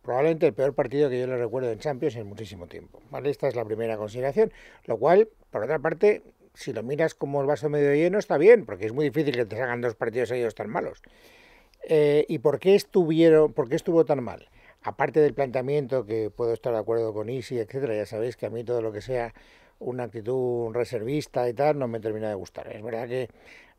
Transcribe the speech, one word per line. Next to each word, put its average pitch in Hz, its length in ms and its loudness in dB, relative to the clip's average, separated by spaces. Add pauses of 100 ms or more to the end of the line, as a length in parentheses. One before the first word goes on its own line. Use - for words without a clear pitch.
probablemente 151 460 2
el 127 60 2
peor 135 200 0
partido 139 340 2
que 127 120 0
yo 127 60 -2
le 127 120 -4
recuerdo 120 320 -2
en 110 80 -6
Champions 135 380 -4
en 110 100 -8
muchísimo 98 400 -14
tiempo, 82 340 -18 (100)
¿vale? 135 200 -4
Esta 143 180 -2
es 120 80 -2
la 120 80 -4
primera 110 320 -4
consideración, 127 560 -2 (320)
lo 113 140 -2
cual, 175 300 6 (220)
por 104 140 -4
otra 147 140 -2
parte, 165 440 2 (320)
si - 180 -10
lo 110 100 -6
miras 147 320 -2
como 143 260 -4
el 139 60 -2
vaso 143 240 -2
medio 143 240 2
lleno, 175 240 2
está 185 180 0
bien, 185 300 8
porque 101 200 -6
es 110 60 -4
muy 143 140 -2
difícil 143 280 0
que 120 120 0
te 104 100 -8
salgan 120 240 -4
dos 120 140 -2
partidos 117 340 -2
seguidos 120 260 -2
tan 104 140 -8
malos. - 320 -6 (880)
Eh, 151 400 4
¿y 160 100 -2
por 139 200 2
qué 190 160 6
estuvieron, 160 760 6
por 131 160 -2
qué 135 80 -2
estuvo 165 280 4
tan 139 180 0
mal? 101 260 -12 (340)
Aparte 135 380 0
del 147 140 4
planteamiento, 131 680 -2
que 110 260 -4
puedo 117 220 -2
estar 117 200 -4
de 110 80 0
acuerdo 113 340 -2
con 107 160 -6
Isi, 127 280 -6
etcétera, 120 360 -4
ya 107 120 -2
sabéis 117 300 -6
que - 100 -8
a 107 40 -6
mí 117 140 -8
todo 117 180 -2
lo 110 100 -4
que 101 80 -8
sea 117 320 -6 (460)
una 123 260 -8
actitud 120 680 -4
reservista 123 760 -4
y 120 60 -4
tal, 147 240 2
no 131 100 -4
me 113 120 -6
termina 110 280 -4
de 104 60 -4
gustar. - 400 -12
Es 107 80 -14
verdad 117 260 -8
que 123 200 -4 (500)